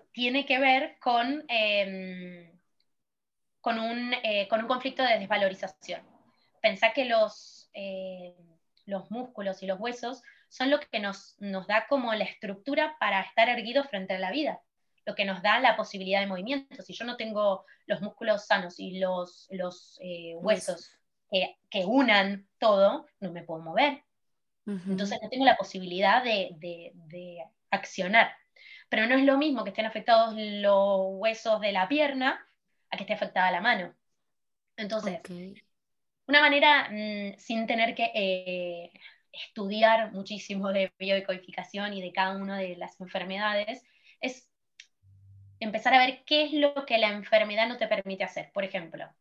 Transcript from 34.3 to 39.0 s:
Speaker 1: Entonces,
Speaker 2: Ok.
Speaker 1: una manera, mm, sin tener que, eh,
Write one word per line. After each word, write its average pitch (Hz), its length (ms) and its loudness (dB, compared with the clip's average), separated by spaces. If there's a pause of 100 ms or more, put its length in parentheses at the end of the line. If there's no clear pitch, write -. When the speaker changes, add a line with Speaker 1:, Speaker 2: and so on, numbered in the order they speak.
Speaker 1:
Entonces, 202 440 -6
Speaker 2:
Ok. - 100 -18 (960)
Speaker 1:
una 294 140 6
manera, 285 500 6
mm, 208 480 -6
sin 226 280 -4
tener 226 280 0
que, 233 200 -2
eh, 180 800 -4 (400)